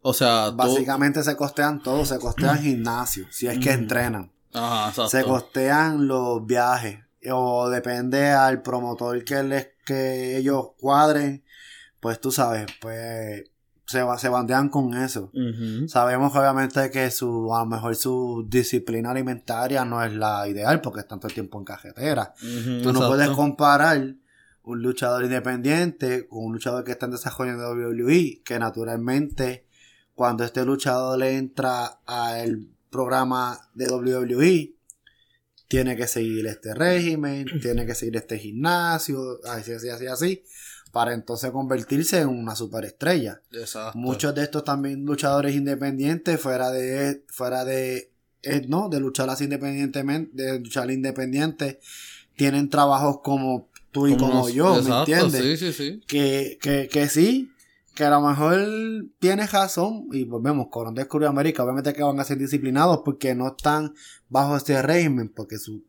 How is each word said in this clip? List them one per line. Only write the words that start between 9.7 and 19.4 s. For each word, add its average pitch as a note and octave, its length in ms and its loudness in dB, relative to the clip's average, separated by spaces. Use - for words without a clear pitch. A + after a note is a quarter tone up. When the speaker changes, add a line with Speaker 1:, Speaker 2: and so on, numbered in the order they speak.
Speaker 2:
que C3 520 -4
ellos C3+ 400 0
cuadren, C#3+ 680 2
pues A2+ 180 -4
tú C3 140 -2
sabes, A#2 320 0
pues A2+ 640 -10
se B2+ 180 -2
va, B2 140 0
se B2+ 120 0
bandean B2+ 400 2
con C3 260 0
eso. B2 380 -4
Speaker 1:
Ujú. A#2 560 -4
Speaker 2:
Sabemos B2+ 420 2
que C#3 80 2
obviamente C3+ 520 2
que C3 200 0
su, A#2 420 -2
a A2+ 60 2
lo A#2 60 0
mejor A2+ 320 -2
su B2 500 -2
disciplina A#2+ 640 0
alimentaria B2+ 720 -2